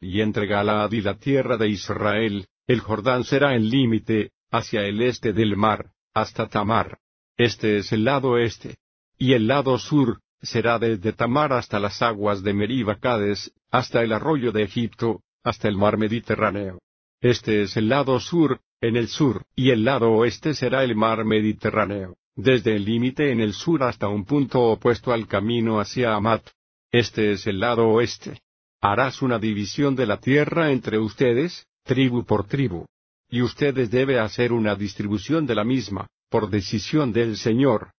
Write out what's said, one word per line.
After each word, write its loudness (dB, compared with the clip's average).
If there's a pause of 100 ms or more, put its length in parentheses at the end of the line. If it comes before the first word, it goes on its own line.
y -2
entre -2
Galaad 0
y -2
la -4
tierra 0
de 2
Israel, -2 (200)
el 2
Jordán -2
será 2
el 2
límite, 0 (180)
hacia -2
el -2
este -2
del 0
mar, 0 (240)
hasta -4
Tamar. -2 (380)
Este 0
es -6
el 0
lado 0
este. -4 (380)
Y 2
el 4
lado 2
sur, 0 (220)
será -2
desde -2
Tamar 0
hasta -2
las -4
aguas 0
de 0
Meriba -2
Cades, -2 (180)
hasta 0
el -2
arroyo -2
de 0
Egipto, -4 (220)
hasta -2
el 0
mar 2
Mediterráneo. -2 (400)
Este 2
es -4
el 2
lado 2
sur, 0 (200)
en 0
el 0
sur, 0 (100)
y 2
el 2
lado 2
oeste 2
será 0
el 0
mar 2
Mediterráneo, -2 (180)
desde 2
el -2
límite 0
en 0
el 0
sur 0
hasta -2
un -4
punto 0
opuesto 2
al -2
camino 0
hacia -2
Amat. 0 (420)
Este 2
es -4
el -2
lado 2
oeste. 0 (400)
Harás 0
una 0
división -2
de 0
la 0
tierra 2
entre -2
ustedes, 0 (180)
tribu 0
por 0
tribu. -4 (420)
Y -2
ustedes -2
debe 2
hacer 0
una 0
distribución -4
de -2
la 0
misma, -4 (240)
por 0
decisión -2
del 0
Señor 0